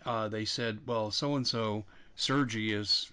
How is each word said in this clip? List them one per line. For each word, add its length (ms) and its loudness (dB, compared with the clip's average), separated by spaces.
uh, 240 0
they 160 -2
said, 420 -2
"Well, 240 0
so-and-so, 760 0
Sergei, 560 2
is 420 0